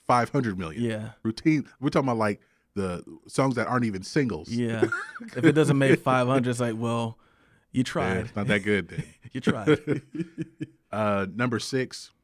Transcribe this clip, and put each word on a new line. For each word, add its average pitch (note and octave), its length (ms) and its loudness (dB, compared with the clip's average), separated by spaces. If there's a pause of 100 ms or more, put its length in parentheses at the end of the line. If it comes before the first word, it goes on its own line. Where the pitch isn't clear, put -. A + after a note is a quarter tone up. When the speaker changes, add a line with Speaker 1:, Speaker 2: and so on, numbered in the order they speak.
Speaker 1:
five B2 240 4
hundred A#2 260 0
million. F2 260 -6
Speaker 2:
Yeah. A2 280 -4 (100)
Speaker 1:
Routine. C#3+ 480 0 (100)
We're C#3 100 -2
talking C#3 180 0
about, A#2 100 2
like, G#2+ 240 0 (320)
the F#2 300 -4 (240)
songs C3+ 280 0
that A2+ 120 -2
aren't A#2+ 180 2
even F#2+ 160 -4
singles. G2+ 480 -2
Speaker 2:
Yeah. A2+ 360 0 (500)
If B2+ 100 -2
it D#3 80 8
doesn't C#3+ 240 4
make C3+ 220 4
five B2+ 280 2
hundred, B2+ 220 2
it's A#2+ 100 -2
like, A#2+ 180 -2
well, A#2 420 -2 (520)
you B2+ 100 0
Speaker 1:
Yeah, - 20 2
Speaker 2:
tried. A2+ 420 -2
Speaker 1:
it's - 100 -12
not G2+ 120 -2
that G2+ 160 2
good G2+ 240 0
then. - 160 -8 (160)
Speaker 2:
<laughs> - 140 -20
You - 80 -8
tried. D3 680 2
Speaker 1:
<laughs> - 40 -20 (800)
Uh, G2+ 440 0
number A#2+ 240 0
six, - 520 -6 (120)